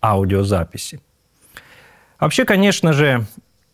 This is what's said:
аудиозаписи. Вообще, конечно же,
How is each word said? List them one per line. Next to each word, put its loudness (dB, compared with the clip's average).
аудиозаписи. -2
Вообще, 0
конечно 2
же, 2